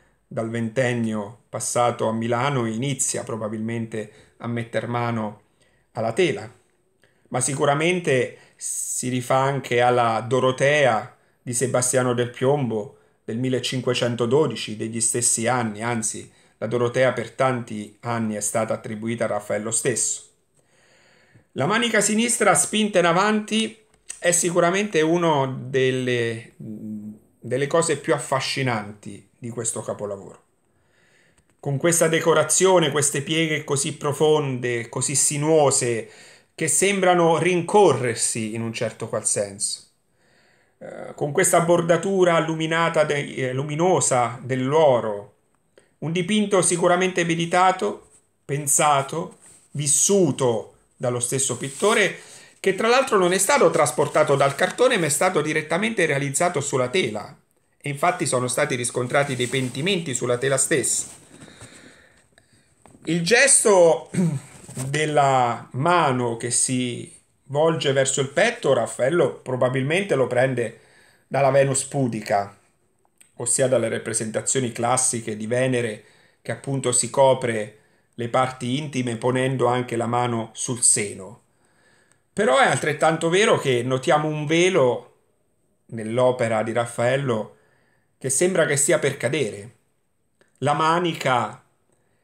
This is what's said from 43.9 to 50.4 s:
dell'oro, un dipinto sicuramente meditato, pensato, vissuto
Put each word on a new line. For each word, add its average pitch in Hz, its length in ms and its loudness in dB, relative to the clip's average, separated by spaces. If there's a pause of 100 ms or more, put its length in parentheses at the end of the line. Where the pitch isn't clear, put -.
dell'oro, 127 920 2 (680)
un 151 120 -6
dipinto 202 500 2
sicuramente 180 640 2
meditato, 180 880 0 (340)
pensato, 147 920 0 (340)
vissuto 139 1040 0 (220)